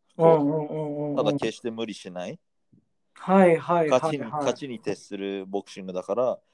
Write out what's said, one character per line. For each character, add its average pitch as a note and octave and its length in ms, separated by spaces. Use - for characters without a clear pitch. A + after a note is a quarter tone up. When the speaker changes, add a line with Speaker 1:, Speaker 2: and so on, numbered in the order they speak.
Speaker 1:
う E3 100
ん E3 60
う D#3+ 40
ん D#3 40
う - 20
ん D3+ 240
う D#3 80
ん D3 360
う - 20
ん。 C#3+ 40
Speaker 2:
こ C3 60
う、 - 20
た - 80
だ C#3+ 60
決 A2+ 140
し - 80
て A#2+ 100
無 A2+ 160
理 G#2 80
し - 160
な F2+ 160
い。 C3+ 140
Speaker 1:
は F#3+ 320
い E3 100
は E3 280
い D3+ 40
は - 0
い - 20
は B2+ 80
い。 - 20
Speaker 2:
勝 D#3 120
ち D3 60
に、 C3+ 60
勝 C3 300
ち C#3+ 140
に A#2 120
徹 G2+ 160
す - 200
る G2 300
ボ G2 160
ク - 80
シ G#2 120
ン F#2+ 40
グ F#2 60
だ F2+ 100
か G2 120
ら、 A#2+ 240